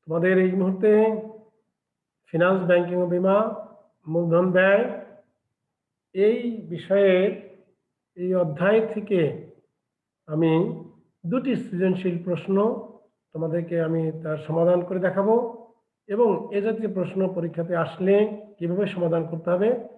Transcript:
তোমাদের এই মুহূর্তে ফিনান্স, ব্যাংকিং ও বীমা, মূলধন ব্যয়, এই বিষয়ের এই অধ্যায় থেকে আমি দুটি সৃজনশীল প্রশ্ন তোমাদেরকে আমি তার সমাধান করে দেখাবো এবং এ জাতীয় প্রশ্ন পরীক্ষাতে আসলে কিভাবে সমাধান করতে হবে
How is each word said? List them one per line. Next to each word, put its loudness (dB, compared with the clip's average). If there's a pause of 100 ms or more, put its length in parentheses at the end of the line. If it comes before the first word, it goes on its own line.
তোমাদের 0 (100)
এই 2
মুহূর্তে 2 (1400)
ফিনান্স, 2 (100)
ব্যাংকিং 2
ও 0
বীমা, 2 (720)
মূলধন 2 (100)
ব্যয়, 4 (1300)
এই 2 (320)
বিষয়ের 4 (880)
এই -4 (120)
অধ্যায় 2 (120)
থেকে -2 (1040)
আমি 2 (800)
দুটি -2 (120)
সৃজনশীল -2 (100)
প্রশ্ন -4 (760)
তোমাদেরকে -6 (120)
আমি -2 (220)
তার -6 (100)
সমাধান 2
করে -4
দেখাবো 2 (760)
এবং 2 (280)
এ 2
জাতীয় -2
প্রশ্ন -4 (160)
পরীক্ষাতে -4 (100)
আসলে 0 (440)
কিভাবে -2 (100)
সমাধান 0
করতে -8
হবে 2 (280)